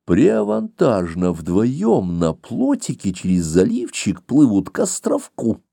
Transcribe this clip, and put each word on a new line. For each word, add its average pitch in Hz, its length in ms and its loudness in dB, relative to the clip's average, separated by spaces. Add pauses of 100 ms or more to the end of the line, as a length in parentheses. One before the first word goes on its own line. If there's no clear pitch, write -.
преавантажно 110 1300 0
вдвоём 98 880 0
на 82 140 0
плотике - 800 -4
через 90 320 -2
заливчик 87 800 0
плывут 117 460 2
к - 100 -8
островку. 214 840 -4 (120)